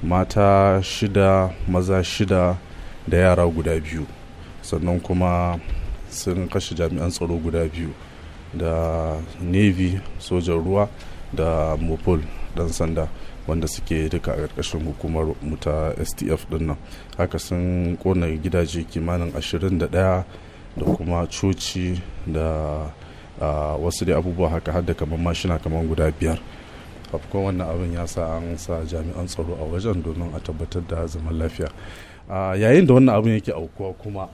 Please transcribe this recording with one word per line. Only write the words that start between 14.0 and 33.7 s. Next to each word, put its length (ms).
duka 240
a 40
ƙarƙashin 500
hukumar 560
mu 140
ta 420
S 160
T 160
F 180
ɗin 180
nan. 100
Haka 200
sun 600
ƙona 280
gidaje 480
kimanin 480
ashirin 420
da 80
ɗaya 380
da 80
kuma 300
coci 760
da, 640
a, 360
wasu 300
dai 100
abubuwa 340
haka, 220
har 100
da 120
kaman 260
mashina 420
kaman 260
guda 220
biyar. 280
Of 180
course, 220
wannan 160
abin 240
ya 140
sa 300
an 200
sa 240
jami'an 480
tsaro 320
a 40
wajen 380
domin 320
a 60
tabbatar 480
da 180
zaman 320
lafiya. 300
A, 260
yayin 300
da 80
wannan 200
abin 260
yake 120
aukuwa 420